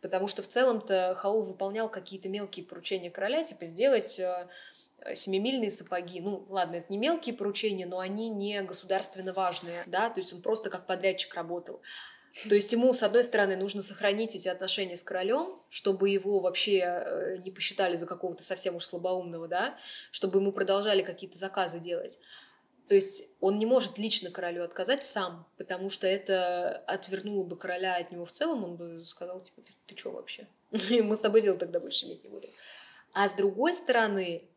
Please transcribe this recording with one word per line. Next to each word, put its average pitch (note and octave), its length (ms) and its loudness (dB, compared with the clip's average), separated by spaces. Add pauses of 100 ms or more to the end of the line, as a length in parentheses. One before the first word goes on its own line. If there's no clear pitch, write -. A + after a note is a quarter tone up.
потому F#3 260 0
что - 140 -4
в - 60 -8
целом-то G#3 680 2
Хаул G3+ 260 2
выполнял G3 460 -2
какие-то F#3+ 400 -10
мелкие G3 380 -6
поручения F3 440 -6
короля, A3 320 0
типа D#4 220 -6
сделать, G#3+ 560 2
э, F3+ 280 -4 (520)
э, - 140 -8
семимильные G#3+ 560 0
сапоги. F3+ 500 -2
Ну, F#3+ 300 -6
ладно, F3 260 0
это E3+ 160 -8
не G3 60 -2
мелкие C#4+ 360 0
поручения, G3+ 520 -2
но F3+ 120 -6
они G3+ 300 -4
не G#3 340 -4
государственно F#3 720 -2
важные, F3 540 -2
да, G3+ 240 0
то A3+ 100 -6
есть F#3 140 -6
он F3 80 -14
просто A3 260 0
как F#3 180 -8
подрядчик F#3 480 0
работал. E3+ 460 -8 (720)
То G#3 40 10
есть G3+ 180 8
ему, A#3+ 200 6
с B3 100 6
одной A3+ 220 6
стороны, G3+ 320 4
нужно G3+ 260 -2
сохранить G#3 540 2
эти F#3 120 -2
отношения F#3 480 -2
с - 60 -2
королём, A#3 680 0
чтобы G3 400 2
его G3 300 2
вообще, F#3 440 2
э, F3 600 -2
не F#3+ 60 -8
посчитали F3+ 460 0
за E3 100 -2
какого-то F3 380 -6
совсем F3+ 320 0
уж E3+ 80 -6
слабоумного, F3 640 -4
да, G3 280 -2 (360)
чтобы F#3+ 280 2
ему G3 120 2
продолжали G3 500 2
какие-то F3+ 360 -8
заказы F#3 420 -2
делать. E3+ 380 -6 (680)
То G3+ 60 6
есть G3 300 4 (160)
он G3 180 4
не A3 80 2
может A#3+ 320 4
лично G#3 320 0
королю F3 340 -4
отказать G#3 420 0
сам, F3 400 -2 (120)
потому F#3+ 320 -4
что - 160 -2
это F#3 800 0
отвернуло G3 580 -4
бы E3+ 120 -10
короля F3+ 400 -2
от F3 160 -6
него F3 140 -8
в - 60 -14
целом, C#4+ 320 0
он F3 120 -8
бы E3+ 280 -12
сказал, F3+ 380 -12
типа, - 200 -20
«Ты, - 100 -20 (140)
ты - 80 -20
чё - 180 -8
вообще? - 340 -12 (120)
<laughs> A3 440 2
Мы G#3+ 140 2
с G#3+ 40 2
тобой G#3 220 6
дело G3 160 4
тогда E3+ 220 -2
больше - 260 -4
иметь D3+ 180 -14
не G2+ 60 -20
будем». - 200 -16 (640)
А G3 140 4
с F#3+ 60 0
другой G3+ 400 2
стороны G3+ 680 2 (140)